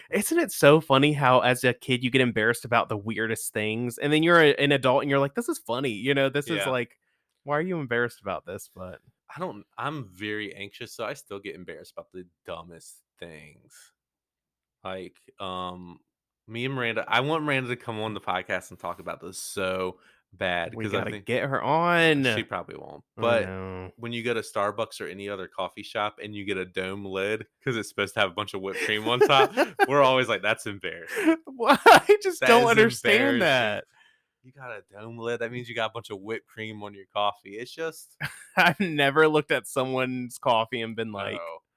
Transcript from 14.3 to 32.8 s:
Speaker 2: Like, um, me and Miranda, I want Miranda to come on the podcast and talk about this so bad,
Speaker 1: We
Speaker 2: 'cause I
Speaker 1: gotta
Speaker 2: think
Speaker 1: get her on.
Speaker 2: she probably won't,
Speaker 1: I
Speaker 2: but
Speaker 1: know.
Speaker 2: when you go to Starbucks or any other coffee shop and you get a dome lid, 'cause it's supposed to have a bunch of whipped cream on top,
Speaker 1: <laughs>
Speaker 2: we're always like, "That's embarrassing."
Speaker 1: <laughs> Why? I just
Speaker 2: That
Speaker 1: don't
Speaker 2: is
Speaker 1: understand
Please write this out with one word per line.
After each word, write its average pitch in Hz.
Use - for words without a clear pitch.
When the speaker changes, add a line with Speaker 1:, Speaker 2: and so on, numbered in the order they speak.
Speaker 2:
Like, 95
um, 90
me 117
and 135
Miranda, 117
I 113
want 156
Miranda 131
to 123
come 110
on 107
the 95
podcast 92
and 90
talk 87
about 85
this 90
so 92
bad, 87
Speaker 1:
We 113
Speaker 2:
'cause 101
I 101
Speaker 1:
gotta 101
Speaker 2:
think 104
Speaker 1:
get 120
her 135
on. 160
Speaker 2:
she 113
probably 87
won't, 71
Speaker 1:
I -
Speaker 2:
but 113
Speaker 1:
know. 95
Speaker 2:
when 117
you 117
go 120
to 110
Starbucks 104
or 92
any 101
other 95
coffee 92
shop 104
and 104
you 101
get 98
a 92
dome 95
lid, 98
'cause 127
it's 104
supposed 101
to 110
have 98
a 82
bunch 101
of 98
whipped 95
cream 110
on 123
top, 139
Speaker 1:
<laughs> 269
Speaker 2:
we're 139
always 131
like, 98
"That's 107
embarrassing." 98
Speaker 1:
<laughs> -
Why? 269
I 403
just 370
Speaker 2:
That -
Speaker 1:
don't 240
Speaker 2:
is 233
Speaker 1:
understand 220